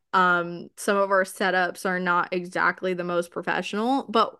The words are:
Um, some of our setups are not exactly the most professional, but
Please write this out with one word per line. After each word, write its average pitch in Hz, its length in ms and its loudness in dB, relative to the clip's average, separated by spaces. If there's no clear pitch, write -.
Um, 175 640 2
some 202 220 0
of 196 140 2
our 190 120 4
setups 185 600 -2
are 185 140 0
not 175 340 0
exactly 180 600 -2
the 175 120 -6
most 175 260 -2
professional, 202 760 -2
but 220 300 2